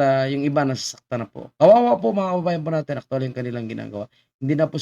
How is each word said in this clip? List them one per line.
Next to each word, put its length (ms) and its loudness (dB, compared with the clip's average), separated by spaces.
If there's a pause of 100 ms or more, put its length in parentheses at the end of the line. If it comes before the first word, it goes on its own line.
ah, 240 2
yung 160 -4
iba 240 0
nasasaktan 560 -6
na 80 -12
po. 240 -16
Kawawa 480 6
po 80 0
mga 240 -2
kababayan 320 -2
po 80 -4
natin, 240 -4
actually 320 -4
yung 80 -12
kanilang 320 -6
ginagawa. 400 -10 (320)
Hindi 160 0
na 80 2
po 160 -4